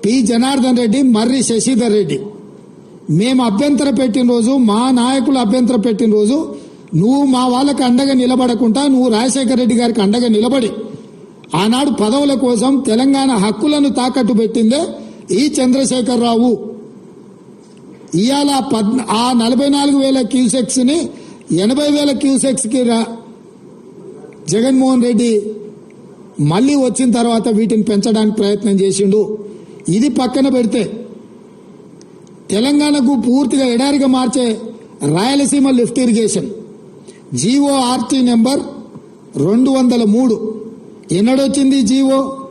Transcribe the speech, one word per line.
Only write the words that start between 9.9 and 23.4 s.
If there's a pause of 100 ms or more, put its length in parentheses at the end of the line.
అండగా
నిలబడి (920)
ఆనాడు (100)
పదవుల (120)
కోసం (180)
తెలంగాణ (120)
హక్కులను (100)
తాకట్టు
పెట్టిందే (580)
ఈ (160)
చంద్రశేఖరరావు. (1700)
ఇవాళ (220)
పద్-, (200)
ఆ (160)
నలభై
నాలుగు
వేల (140)
క్యూసెక్స్ని (680)
ఎనభై
వేల (100)
క్యూసెక్స్కి
రా-, (1400)